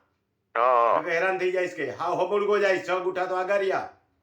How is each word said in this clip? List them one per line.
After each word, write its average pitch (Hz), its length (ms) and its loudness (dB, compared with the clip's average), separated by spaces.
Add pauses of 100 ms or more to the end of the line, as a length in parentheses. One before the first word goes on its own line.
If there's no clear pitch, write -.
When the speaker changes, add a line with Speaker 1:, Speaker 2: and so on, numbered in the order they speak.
(560)
Speaker 1:
હા. 117 440 4
Speaker 2:
નકર 156 100 -4
હેરાન 180 300 0
થઈ 185 120 0
જાઈશ 180 240 -2
કે, 139 140 -6
હાવ 165 240 -4
હોબળગો 202 460 0
જાઈશ, 185 280 0
છ 175 40 -4
ગુઠા 185 340 -2
તો 185 100 -4
આગારિયા. 185 540 -2 (320)